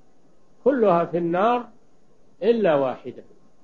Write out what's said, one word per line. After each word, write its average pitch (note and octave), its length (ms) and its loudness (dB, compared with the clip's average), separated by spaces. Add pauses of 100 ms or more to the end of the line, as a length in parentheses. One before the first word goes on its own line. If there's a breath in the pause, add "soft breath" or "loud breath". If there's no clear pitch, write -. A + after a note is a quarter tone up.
(640)
كلها G#3 400 2
في D#3+ 140 -6
النار G3+ 500 -2 (720)
إلا G3+ 320 2
واحدة". B2+ 480 -4 (420)